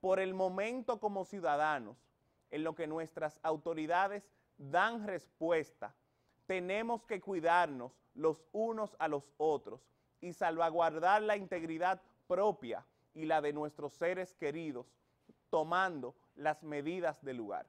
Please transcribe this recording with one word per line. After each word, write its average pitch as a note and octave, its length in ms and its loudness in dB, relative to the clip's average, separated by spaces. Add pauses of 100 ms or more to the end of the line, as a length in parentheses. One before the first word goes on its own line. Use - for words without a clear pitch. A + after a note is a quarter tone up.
Por F#3+ 180 4
el F#3+ 160 0
momento, G#3 640 -2
como G3+ 260 -2
ciudadanos, D3 720 0 (540)
en D#3 140 -4
lo D#3+ 100 -2
que D#3+ 140 -4
nuestras D#3 560 -4
autoridades E3 840 0 (300)
dan G3 480 0
respuesta, E3 880 -2 (520)
tenemos G3+ 600 -2
que G3+ 140 -4
cuidarnos E3 720 2 (220)
los D#3 360 0
unos A3 480 -4
a D#3 80 0
los D3 300 -2
otros C3+ 440 0 (400)
y F3 120 -10
salvaguardar E3 880 2
la G#3+ 140 2
integridad F3+ 680 -2 (240)
propia F3+ 580 0 (300)
y D#3 120 -8
la D#3 140 4
de D3 120 0
nuestros D3 420 -6
seres F3+ 400 -4
queridos, C#3+ 580 -6 (580)
tomando E3 680 0 (180)
las D3+ 280 -2
medidas D#3 600 -2
del C3+ 140 -8
lugar. G2+ 320 -6